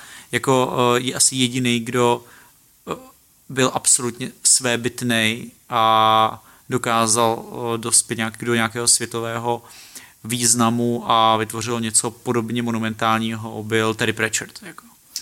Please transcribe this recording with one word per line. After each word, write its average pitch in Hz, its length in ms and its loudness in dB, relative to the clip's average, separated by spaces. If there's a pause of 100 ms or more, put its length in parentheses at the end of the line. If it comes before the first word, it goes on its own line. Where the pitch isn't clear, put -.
(320)
jako, 127 440 2 (200)
eh, 123 40 0
je 127 140 -4
asi 139 220 0
jedinej, 123 440 0
kdo, 120 440 2 (680)
eh, - 40 -6 (540)
byl 131 260 0
absolutně 123 560 -2 (140)
svébytnej 120 1040 0 (180)
a 110 760 4 (240)
dokázal, 117 760 0 (300)
eh, 117 40 -4
dospět 117 380 0
nějak, 113 280 -6
do 120 100 0
nějakého 117 340 0
světového 117 760 -2 (600)
významu 120 880 2
a 113 260 4
vytvořil 113 440 -4
něco 113 300 0
podobně 117 520 -2
monumentálního, 113 1000 -2
byl 110 320 2
Terry 113 180 0
Pratchett, - 500 -4
jako. 180 220 -18 (380)